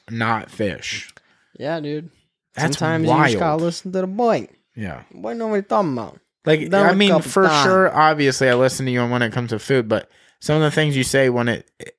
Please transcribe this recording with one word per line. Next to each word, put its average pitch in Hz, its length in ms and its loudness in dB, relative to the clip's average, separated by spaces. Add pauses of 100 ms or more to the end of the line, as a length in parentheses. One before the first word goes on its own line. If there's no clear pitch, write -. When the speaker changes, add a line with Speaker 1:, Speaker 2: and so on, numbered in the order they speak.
(100)
Speaker 1:
not 113 400 -4
fish." - 640 -8 (460)
Speaker 2:
Yeah, 156 220 -6
dude. 151 300 -8 (440)
Speaker 1:
That's 127 220 -2
Speaker 2:
Sometimes 165 320 -2
you 123 60 4
just 139 200 2
gotta 180 100 -2
Speaker 1:
wild. 160 180 0
Speaker 2:
listen 170 300 -6
to 185 80 -4
the 185 60 -4
boy. 196 420 -2 (260)
Speaker 1:
Yeah. 90 280 -10 (100)
Speaker 2:
Boy 220 220 -10
know 233 140 -6
what 214 80 -2
he 196 60 -2
talking 196 300 -2
about. 113 260 -10 (260)
Speaker 1:
Like, 156 260 2
Speaker 2:
Done 196 160 4
Speaker 1:
I - 40 6
Speaker 2:
with 190 80 2
Speaker 1:
mean, 202 120 4
Speaker 2:
cup 160 140 2
of 131 60 -8
Speaker 1:
for 190 140 4
Speaker 2:
time. 151 220 4
Speaker 1:
sure, 190 280 4
obviously, 147 540 2
I 123 60 4
listen 131 320 0
to 127 60 -2
you 123 140 0
when 120 160 -2
it 110 100 -4
comes 120 180 -4
to 113 80 -4
food, 123 300 -2
but 107 200 -2 (320)
some 151 160 -2
of 156 60 2
the 147 80 2
things 147 260 0
you 131 80 0
say 135 240 2
when 120 200 0
it, - 220 -6 (280)